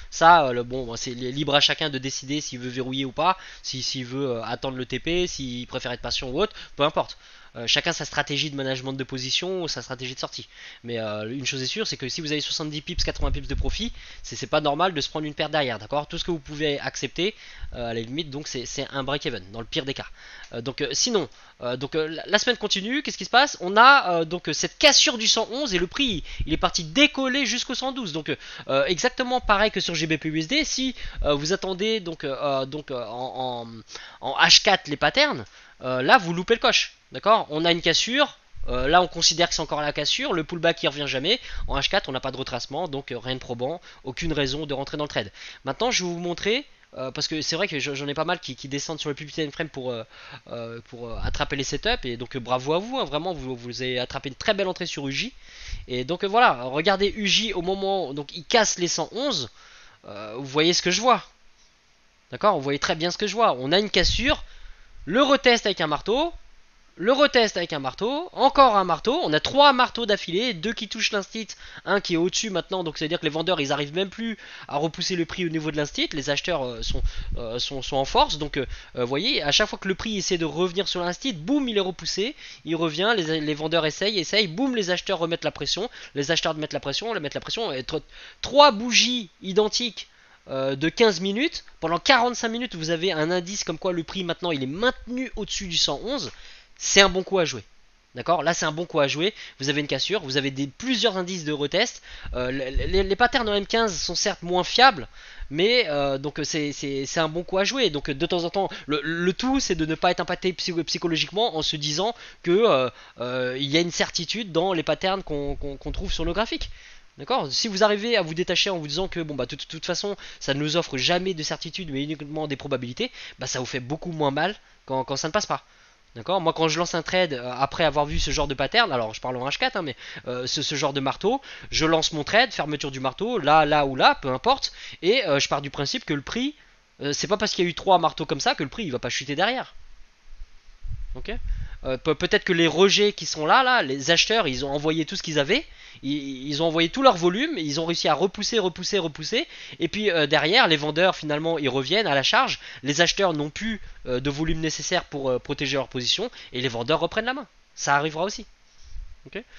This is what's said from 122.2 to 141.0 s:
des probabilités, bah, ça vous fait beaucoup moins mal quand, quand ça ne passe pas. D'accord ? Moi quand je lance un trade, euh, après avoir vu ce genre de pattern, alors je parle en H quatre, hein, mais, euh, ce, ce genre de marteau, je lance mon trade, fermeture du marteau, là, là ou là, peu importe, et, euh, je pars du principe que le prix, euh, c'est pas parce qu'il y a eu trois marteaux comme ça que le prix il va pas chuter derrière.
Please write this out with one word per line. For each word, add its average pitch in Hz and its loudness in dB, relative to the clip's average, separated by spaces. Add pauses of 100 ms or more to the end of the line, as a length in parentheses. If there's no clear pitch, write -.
des 139 -4
probabilités, 127 -4 (260)
bah, 123 -8
ça 127 -4
vous 127 -2
fait 123 -6
beaucoup 156 -6
moins 151 2
mal 165 0 (300)
quand, 131 -2
quand 139 -4
ça 165 -4
ne 156 -4
passe 208 2
pas. 139 -4 (520)
D'accord ? 170 0
Moi 160 2
quand 160 4
je 156 0
lance 175 0
un 160 0
trade, 180 2
euh, 120 -6
après 135 0
avoir 147 4
vu 156 -2
ce 151 2
genre 143 2
de 143 -2
pattern, 139 2
alors 113 0
je - -10
parle 127 -4
en 123 -4
H 143 -2
quatre, 262 -2
hein, 196 -2
mais, 135 -6 (300)
euh, 123 -6
ce, 151 -2
ce 147 -4
genre 139 0
de 139 -2
marteau, 190 0 (280)
je 151 2
lance 160 4
mon 151 -2
trade, 226 4
fermeture 147 -4
du 131 -6
marteau, 196 -2
là, 151 6
là 147 4
ou 131 -2
là, 254 6
peu 139 -6
importe, 226 0 (300)
et, 214 2
euh, 143 4
je - 0
pars 143 0
du 139 -8
principe 147 -4
que 156 -2
le 143 -2
prix, 262 -4 (460)
euh, 143 -2
c'est 143 -2
pas 196 2
parce 208 -2
qu'il 175 2
y - 0
a - 0
eu 160 -6
trois 185 6
marteaux 156 2
comme 139 -4
ça 269 2
que 160 -4
le 135 -4
prix 226 -6
il 147 -4
va 123 -2
pas 123 -4
chuter 139 -4
derrière. 208 -2 (1400)